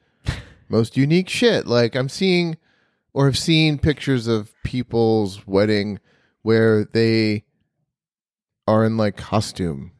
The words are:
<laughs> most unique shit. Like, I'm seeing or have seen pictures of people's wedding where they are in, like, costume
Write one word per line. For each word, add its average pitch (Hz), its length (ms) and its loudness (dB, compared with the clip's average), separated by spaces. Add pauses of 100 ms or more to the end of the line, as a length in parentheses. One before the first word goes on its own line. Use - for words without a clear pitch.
(260)
<laughs> - 80 -6 (360)
most 113 280 -2
unique 160 320 2
shit. 220 380 0
Like, 117 280 0
I'm 131 140 -2
seeing 175 480 -2 (560)
or 139 120 2
have 131 120 2
seen 156 400 2
pictures 135 500 -2
of 110 260 -2 (100)
people's 110 840 -2
wedding 101 540 0 (420)
where 110 440 2
they 113 580 0 (1200)
are 110 160 4
in, 110 140 0
like, 107 180 -2
costume 87 840 -6